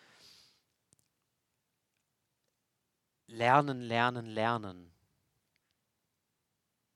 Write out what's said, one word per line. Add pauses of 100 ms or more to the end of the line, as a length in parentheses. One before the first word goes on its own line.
(3250)
lernen,
lernen,
lernen. (2000)